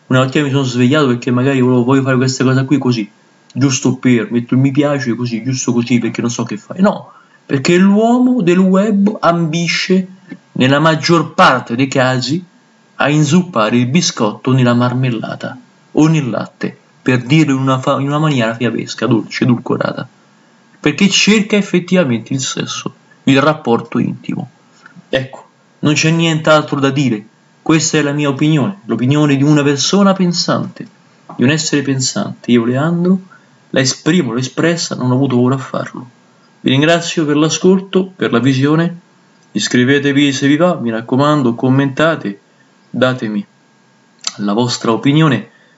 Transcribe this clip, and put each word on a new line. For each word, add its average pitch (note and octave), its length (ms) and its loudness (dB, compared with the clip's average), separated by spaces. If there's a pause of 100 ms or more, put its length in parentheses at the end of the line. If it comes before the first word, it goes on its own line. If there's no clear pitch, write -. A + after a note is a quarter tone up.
una C3 140 2
mattina C3 240 0
mi C#3 60 -2
sono C#3 120 0
svegliato B2+ 460 2
perché A#2+ 220 -2
magari C3 300 0
volevo, B2 220 2
voglio C3+ 200 2
fare C3 140 0
questa C3 280 0
cosa C3 200 2
qui C#3 140 0
così, A#2 320 -2 (420)
giusto C3 440 0
per, A2+ 340 0
metto A#2+ 240 -2
il C3 60 2
mi C#3 100 2
piace C#3 460 -2
così, A#2 260 -6
giusto B2+ 300 -4
così A#2+ 260 0
perché A2+ 220 -4
non A#2+ 100 -2
so A#2+ 140 -6
che G#2 140 -8
fare. - 220 -10
No, F#3+ 320 0 (320)
perché C#3 320 0
l'uomo A3+ 680 2
del F3 160 2
web G3 600 2
ambisce, E3+ 880 0 (460)
nella C3+ 260 2
maggior D#3+ 560 2
parte C3 400 2
dei C3+ 140 0
casi, B2+ 560 -2 (520)
a C3 120 0
inzuppare D3 680 2
il B2 80 2
biscotto B2+ 680 -2
nella B2 220 2
marmellata B2 840 -4 (380)
o D3+ 100 4
nel D#3 220 2
latte, - 480 -8 (260)
per B2+ 200 0
dirlo C#3 320 2
in C3 60 -2
una C3+ 180 0
fa-, C3 220 -2
in C#3 60 -4
una D3 120 -2
maniera C3 360 0
fiabesca, A#2 520 -4
dolce, A2+ 380 -2
edulcorata, - 640 -2 (720)
perché D3+ 300 2
cerca G3+ 480 2
effettivamente F3 760 0
il C3+ 80 -4
sesso, - 540 -8 (300)
il C3+ 160 4
rapporto C3+ 580 0
intimo. - 520 -6 (580)
Ecco, - 400 -6 (320)
non D3 140 2
c'è D#3+ 160 0
nient'altro D#3 680 2
da C#3 100 2
dire, B2+ 340 -2 (380)
questa D#3 360 2
è D3+ 40 0
la D3 80 -2
mia D3 180 -2
opinione, C#3 580 0
l'opinione C#3 500 2
di C3+ 80 2
una D3+ 180 4
persona F#3+ 500 2
pensante, - 760 -4 (480)
di A#2+ 80 0
un C3 60 4
essere D3+ 320 0
pensante. C3 680 -4
Io, A#2+ 140 4
Leandro, E3+ 560 0 (500)
la - 80 -2
esprimo, C3+ 540 0
l'ho A#2+ 80 -2
espressa, D3+ 560 -4
non B2 160 -2
ho - 20 2
avuto B2+ 220 0
paura B2 180 2
a C3+ 40 -4
farlo. - 500 -10 (520)
Vi B2 100 -8
ringrazio D#3+ 540 0
per D3 120 0
l'ascolto, F#3 800 0
per A2+ 160 -4
la A#2 80 2
visione, D3 580 0 (540)
iscrivetevi C3+ 800 2
se C#3 160 0
vi D3 80 2
va, F3 180 2
mi A#2+ 160 -6
raccomando, C3 640 0
commentate, C3 840 -2 (500)
datemi A#2+ 560 -2 (920)
la G2+ 140 -2
vostra A#2+ 380 -2
opinione, C#3+ 600 0 (280)